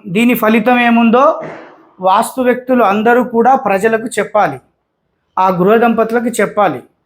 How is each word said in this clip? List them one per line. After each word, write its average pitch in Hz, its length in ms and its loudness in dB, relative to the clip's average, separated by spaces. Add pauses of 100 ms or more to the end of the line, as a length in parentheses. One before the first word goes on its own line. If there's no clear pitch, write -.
దీని 233 260 0
ఫలితం 233 460 2
ఏముందో 233 640 2 (580)
వాస్తు 208 420 0
వ్యక్తులు 247 420 0
అందరూ 220 400 2
కూడా 233 320 2
ప్రజలకు 220 520 -2 (120)
చెప్పాలి, 160 400 -2 (800)
ఆ 190 100 2
గృహ 185 260 2
దంపతులకు 226 500 0
చెప్పాలి. 202 540 -2 (260)